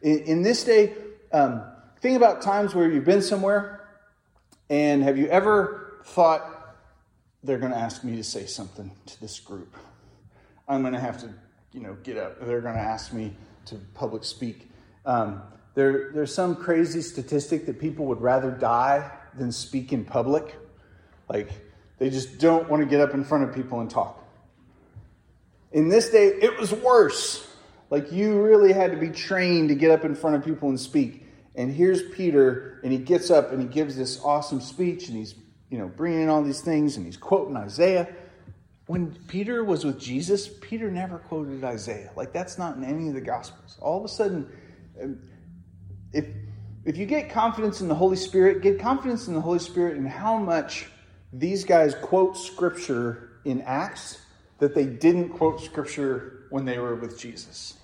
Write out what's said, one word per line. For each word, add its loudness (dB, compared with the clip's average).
in, 4
in 0
this 2
day, 6
um, 2
think 2
about 6
times 0
where 4
you've 0
been 4
somewhere, -2
and 2
have 2
you 2
ever 0
thought, 0
"They're -2
gonna -4
ask -8
me -8
to -8
say -10
something -14
to -20
this -16
group. -18
I'm -2
gonna -4
have -6
to, -16
you -16
know, -14
get -12
up. -10
They're -4
gonna -6
ask -6
me -8
to -18
public -8
speak." -12
Um, -2
there, 2
there's -4
some 0
crazy 0
statistic -4
that -8
people -6
would -4
rather 2
die 2
than -6
speak -8
in -2
public. -2
Like, -6
they -2
just -8
don't 4
wanna 2
get 4
up 2
in -2
front 0
of -4
people -6
and -8
talk. -4
In 4
this 6
day, 8
it 2
was -4
worse. 4
Like, -2
you 2
really 8
had 2
to -4
be -2
trained 2
to 4
get 6
up 6
in -2
front 0
of 0
people -2
and -2
speak. -2
And -4
here's 4
Peter, 2
and -2
he 2
gets 2
up 4
and -2
he -4
gives -2
this -6
awesome -2
speech, -6
and -8
he's, -12
you -8
know, -8
bringing -2
in 2
all 4
these -4
things, 0
and -8
he's -14
quoting -2
Isaiah. 0
When -6
Peter -4
was -2
with -4
Jesus, -2
Peter -8
never -8
quoted -8
Isaiah. -8
Like, -8
that's -8
not -8
in -8
any -4
of -6
the -8
Gospels. -10
All -2
of -8
a -10
sudden, -4
um, -10
if, -2
if -2
you -6
get -2
confidence 0
in -2
the 0
Holy 2
Spirit, 4
get 4
confidence -2
in -4
the -2
Holy 0
Spirit -2
in -4
how -2
much -4
these -2
guys 6
quote 2
Scripture -4
in -4
Acts -8
that 2
they 2
didn't 4
quote 0
Scripture -6
when -4
they -4
were -4
with -10
Jesus. -16